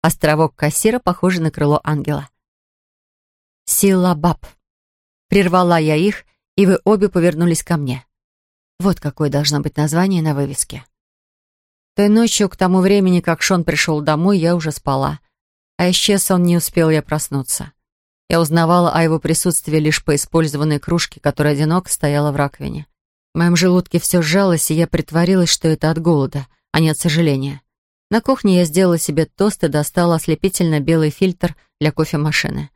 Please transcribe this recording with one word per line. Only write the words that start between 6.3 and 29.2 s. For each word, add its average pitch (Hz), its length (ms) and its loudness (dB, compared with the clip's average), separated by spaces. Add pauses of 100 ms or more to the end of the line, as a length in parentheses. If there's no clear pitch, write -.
и 196 80 4
вы 185 180 4
обе 208 240 2
повернулись 170 560 0
ко 170 140 -2
мне. 131 280 -6 (760)
Вот 180 200 0
какое 147 300 -4
должно 143 320 -2
быть - 160 -8
название 165 440 0
на 156 140 -2
вывеске. - 480 -6 (1120)
Той 202 140 4
ночью, 214 400 2
к - 80 -12
тому 185 240 2
времени, 185 400 2
как 165 200 -2
Шон 175 220 0
пришёл 151 380 -2
домой, 160 380 2
я 170 180 2
уже 156 160 -4
спала. 139 480 -4 (560)
А 180 120 2
исчез 196 420 0
он, 180 120 2
не 170 140 2
успел 165 320 0
я 156 120 2
проснуться. 143 680 -6 (560)
Я 170 140 2
узнавала 165 500 2
о 165 120 0
его 160 160 0
присутствии 160 580 -2
лишь 151 260 0
по 151 120 0
использованной 151 680 -2
кружке, - 400 -4
которая 147 320 0
одиноко 156 360 0
стояла 147 440 -2
в - 20 -6
раковине. 143 520 -6 (460)
В - 40 -4
моём 175 180 4
желудке 180 440 2
всё 175 220 0
сжалось, 170 480 0
и 156 40 0
я 165 120 2
притворилась, 170 640 0
что - 200 0
это 156 200 0
от 160 120 -2
голода, 143 460 0 (260)
а 160 80 2
не 160 80 2
от 151 80 -2
сожаления. 143 680 -2 (500)
На 226 80 0
кухне 214 360 2
я 175 80 4
сделала 170 340 2
себе 156 260 -2